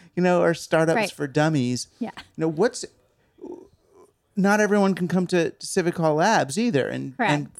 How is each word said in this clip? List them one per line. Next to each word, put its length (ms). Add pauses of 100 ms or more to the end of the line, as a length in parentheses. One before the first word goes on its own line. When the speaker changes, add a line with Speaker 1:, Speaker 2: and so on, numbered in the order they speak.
(160)
Speaker 1:
you 80
know, 180
or 120
Startups 420
Speaker 2:
Right. 160
Speaker 1:
for 160
Dummies. 600 (120)
Speaker 2:
Yeah. 180
Speaker 1:
You 240
know, 80
what's, 360 (1500)
not 260
everyone 340
can 140
come 180
to 320
Civic 380
Hall 180
Labs 420
either 300
and, 160
and, 140
Speaker 2:
Correct. 420